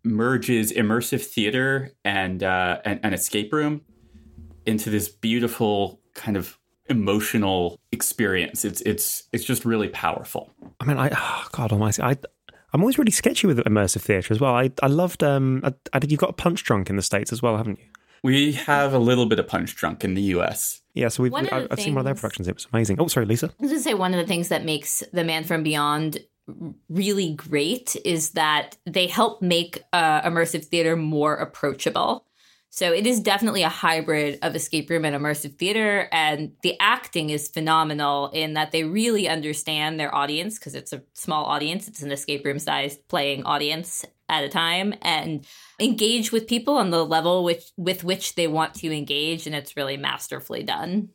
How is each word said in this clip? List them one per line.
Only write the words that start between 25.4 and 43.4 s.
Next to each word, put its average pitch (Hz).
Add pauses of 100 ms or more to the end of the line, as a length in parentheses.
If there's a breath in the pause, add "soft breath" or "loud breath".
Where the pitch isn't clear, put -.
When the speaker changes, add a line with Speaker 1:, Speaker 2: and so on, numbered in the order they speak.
Speaker 3:
from 160
Beyond 151 (680)
really 190
great 151 (100)
is 165
that 151
they 180
help 220
make, 170 (100)
uh, 160
immersive 165
theater 165
more 151
approachable. - (460 soft breath)
So 175
it 196
is 240
definitely 202
a 160
hybrid 160
of 165
escape 156
room 165
and 143
immersive 147
theater, 202
and 151 (100)
the 175
acting 156
is 151
phenomenal 151
in 156
that 156
they 160
really 208
understand 156
their 147
audience, 151
'cause 139
it's -
a 131 (100)
small 151
audience, 147
it's -
an 143
escape 143
room-sized 143
playing 143